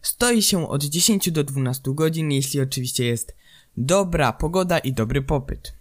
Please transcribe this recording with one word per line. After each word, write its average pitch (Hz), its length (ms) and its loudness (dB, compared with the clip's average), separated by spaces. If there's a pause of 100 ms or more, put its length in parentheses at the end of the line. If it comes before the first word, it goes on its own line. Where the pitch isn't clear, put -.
stoi 240 400 2
się 180 280 0
od 143 140 -2
dziesięciu 175 480 2
do 156 120 0
dwunastu 135 520 -2
godzin, 160 360 0
jeśli 135 300 0
oczywiście 131 440 -2
jest 117 300 -4 (420)
dobra 160 560 2
pogoda 175 460 0
i 135 140 -2
dobry 123 280 0
popyt. 139 600 -4